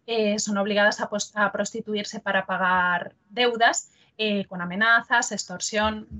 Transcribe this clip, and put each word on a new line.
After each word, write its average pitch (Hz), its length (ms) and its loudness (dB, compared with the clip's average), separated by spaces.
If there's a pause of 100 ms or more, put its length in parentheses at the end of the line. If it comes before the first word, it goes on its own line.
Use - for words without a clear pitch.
eh, 214 320 0
son 208 180 -2
obligadas 208 420 2
a - 100 -4
pos-, 208 260 -6
a 208 160 0
prostituirse 208 680 -6
para 190 260 -2
pagar 180 680 0 (160)
deudas, 240 640 2 (260)
eh, 208 280 0
con 180 160 -10
amenazas, 226 720 2
extorsión, 214 760 -4 (120)